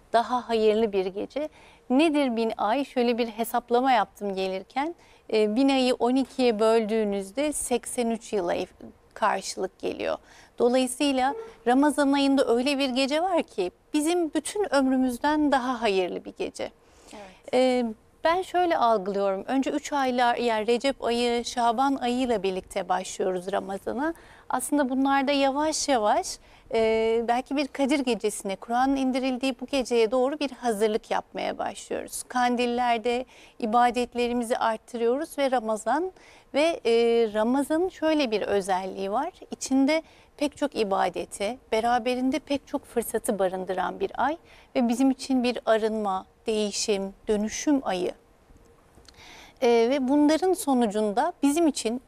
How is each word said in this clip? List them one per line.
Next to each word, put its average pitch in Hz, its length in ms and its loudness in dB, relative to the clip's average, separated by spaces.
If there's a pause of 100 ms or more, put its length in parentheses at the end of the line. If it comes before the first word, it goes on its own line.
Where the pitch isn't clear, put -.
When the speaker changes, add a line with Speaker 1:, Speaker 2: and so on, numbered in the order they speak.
(140)
Speaker 1:
daha 233 360 0
hayırlı 220 420 2
bir 196 140 0
gece. 202 440 -6 (400)
Nedir 285 460 4
bin 226 220 0
ay? 247 280 0
Şöyle 240 320 0
bir 233 100 0
hesaplama 233 640 0
yaptım 202 440 0
gelirken. 190 600 -4 (380)
E, 214 220 2
bin 269 140 4
ayı 254 240 4
on 247 220 0
ikiye 240 440 2
böldüğünüzde 220 920 0
seksen 240 560 -4
üç 226 240 -6
yıla 175 220 0
if-, 185 360 -8 (220)
karşılık 196 680 -4
geliyor. 87 380 -6 (420)
Dolayısıyla 262 760 0 (320)
Ramazan 277 440 4
ayında 277 440 2
öyle 262 220 0
bir 277 120 0
gece 269 320 0
var 349 220 0
ki - 280 -6 (220)
bizim 320 400 0
bütün 370 400 -4
ömrümüzden 269 800 0
daha 247 300 -2
hayırlı 190 440 0
bir - 120 -14
gece. - 340 -8 (420)
Speaker 2:
Evet. 196 400 -14
Speaker 1:
Ee, 254 320 4 (380)
ben 339 180 2
şöyle 359 360 0
algılıyorum. 196 720 0
Önce 269 220 0
üç 294 240 -6
aylar, 254 420 2
yani 220 320 -2
Recep 240 360 0
ayı, 240 420 0
Şaban 247 500 0
ayıyla 240 480 -2
birlikte 185 460 -4
başlıyoruz 185 600 -4
Ramazan'a. 202 640 -4 (360)
Aslında 277 400 0
bunlarda 277 420 0
yavaş 277 580 0
yavaş, 254 480 0 (360)
e, 226 540 2
belki 247 280 -2
bir 277 120 0
Kadir 277 320 0
Gecesi'ne, 214 560 -2
Kur'an'ın 254 400 0
indirildiği 262 640 -2
bu 262 40 -10
geceye 233 460 2
doğru 262 280 0
bir 285 120 -4
hazırlık 220 600 -2
yapmaya - 460 -4
başlıyoruz. - 640 -8
Kandillerde 240 1040 0 (340)
ibadetlerimizi 240 1000 0
arttırıyoruz 233 800 -2
ve 277 140 0
Ramazan 240 600 -2 (420)
ve, 320 320 0
e, 233 80 2 (400)
Ramazan'ın 277 560 0
şöyle 302 420 0
bir 208 100 0
özelliği 196 720 -2
var. 269 200 -2 (200)
İçinde 269 520 0 (340)
pek 294 200 -4
çok 285 180 -4
ibadete, 196 800 -2 (140)
beraberinde 247 680 0
pek - 280 -6
çok - 180 -6
fırsatı 220 540 -2
barındıran 185 600 -2
bir 190 160 -4
ay 285 220 -2 (380)
ve 254 120 2
bizim 262 240 2
için 254 320 0
bir 240 220 -2
arınma, 214 600 0 (200)
değişim, 208 680 -2 (140)
dönüşüm 220 560 0
ayı. 180 280 -4 (1500)
Ee, 233 260 6
ve 269 180 0
bunların 294 460 4
sonucunda 233 800 0 (100)
bizim 302 240 4
için 240 400 -2